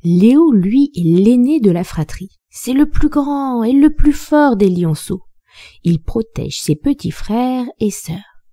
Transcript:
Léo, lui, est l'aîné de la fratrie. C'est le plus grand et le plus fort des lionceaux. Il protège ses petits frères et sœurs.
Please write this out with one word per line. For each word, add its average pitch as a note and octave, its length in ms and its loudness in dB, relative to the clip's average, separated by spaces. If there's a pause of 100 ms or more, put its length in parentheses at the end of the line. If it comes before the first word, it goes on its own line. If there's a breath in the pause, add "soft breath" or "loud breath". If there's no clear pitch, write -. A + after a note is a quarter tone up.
Léo, A#3 500 4
lui, A3 420 2
est F3 80 -6
l'aîné A#3+ 580 2
de G#3 100 2
la F3 140 -2
fratrie. - 460 -10 (200)
C'est - 220 -10
le D4 160 2
plus D4+ 200 2
grand C#4 540 -4
et A3+ 100 0
le D4 220 4
plus D4 180 4
fort C#4+ 440 2
des G3 120 2
lionceaux. F3 540 -4 (640 soft breath)
Il E3 180 0
protège - 580 -8
ses D3+ 160 -2
petits C#4 340 -6
frères B3 560 -6 (120)
et G#3+ 120 -2
sœurs. - 520 -16 (100)